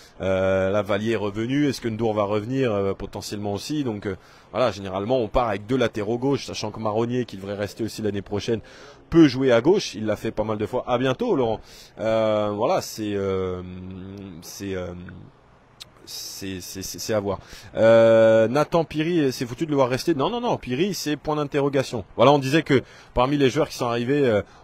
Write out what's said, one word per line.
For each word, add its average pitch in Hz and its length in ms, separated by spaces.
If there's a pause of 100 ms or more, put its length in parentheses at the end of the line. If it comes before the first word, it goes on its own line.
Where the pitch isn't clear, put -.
(200)
Euh, 95 500
là, 104 120
Valier 104 300
est 113 40
revenu. 113 520
Est-ce 123 120
que 120 80
Ndour 110 260
va 104 100
revenir ? 110 480
Euh, 98 220
potentiellement 101 580
aussi. 143 320
Donc, 104 220
euh, 95 100 (340)
voilà, 117 220
généralement, 101 460
on 113 100
part 123 200
avec 104 180
deux 123 100
latéraux 113 420
gauche, 135 280
sachant 104 260
que 110 80
Marronnier, 117 460
qui 107 100
devrait 98 180
rester 101 300
aussi 107 180
l'année 101 200
prochaine, 104 380 (480)
peut 165 200
jouer 127 240
à 117 80
gauche. 175 340
Il 107 120
l'a 104 100
fait 110 160
pas 107 120
mal 107 140
de 104 80
fois. 123 220
À 123 100
bientôt, 135 380
Laurent. 113 240 (400)
Euh, 107 560
voilà, 143 240
c'est, 107 340
euh, 95 480 (800)
c'est, 98 320
euh, 90 200 (1120)
c'est, - 560
c'est, 95 220
c'est, - 160
c'est 110 160
à 107 60
voir. 98 180 (380)
Euh, 113 720
Nathan 151 360
Piri, 156 480
c'est 127 140
foutu 123 200
de 151 40
le 143 60
voir 135 120
rester. 131 260
Non, 143 160
non, 240 100
non, 226 160
Piri, 151 380
c'est 147 220
point 151 200
d'interrogation. 139 680 (120)
Voilà, 123 160
on 147 60
disait 139 240
que 135 200 (320)
parmi 131 220
les 135 140
joueurs 143 180
qui - 80
sont 131 100
arrivés, 123 400
euh, 104 160 (220)